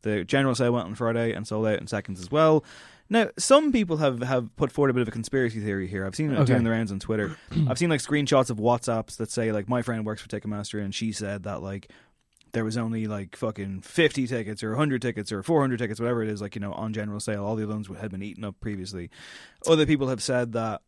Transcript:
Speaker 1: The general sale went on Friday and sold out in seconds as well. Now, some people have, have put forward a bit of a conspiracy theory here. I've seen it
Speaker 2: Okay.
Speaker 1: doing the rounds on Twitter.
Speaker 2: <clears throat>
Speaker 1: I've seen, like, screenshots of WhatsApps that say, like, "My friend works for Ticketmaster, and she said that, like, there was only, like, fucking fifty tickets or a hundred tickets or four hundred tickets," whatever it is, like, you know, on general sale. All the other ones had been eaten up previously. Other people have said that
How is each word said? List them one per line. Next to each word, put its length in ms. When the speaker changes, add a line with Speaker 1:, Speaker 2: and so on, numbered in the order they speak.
Speaker 1:
The 220
general 300
sale 180
went 140
on 80
Friday 380
and 140
sold 200
out 140
in 60
seconds 340
as 100
well. 320
Now, 200
some 340
people 260
have, 240
have 340
put 160
forward 180
a 40
bit 80
of 60
a 20
conspiracy 500
theory 260
here. 200
I've 100
seen 160
it 80
Speaker 2:
Okay. 120
Speaker 1:
doing 120
the 60
rounds 220
on 60
Twitter. 380
Speaker 2:
<clears throat> 180
Speaker 1:
I've 100
seen, 120
like, 100
screenshots 500
of 80
WhatsApps 600
that 120
say, 220
like, 160
"My 140
friend 240
works 160
for 60
Ticketmaster, 540
and 120
she 180
said 320
that, 180
like, 280
there 120
was 140
only, 280
like, 300
fucking 460
fifty 440
tickets 360
or 100
a 40
hundred 260
tickets 300
or 100
four 180
hundred 200
tickets," 200
whatever 220
it 80
is, 100
like, 140
you 80
know, 100
on 220
general 260
sale. 240
All 120
the 80
other 100
ones 140
had 100
been 120
eaten 220
up 160
previously. 500
Other 200
people 220
have 140
said 300
that 360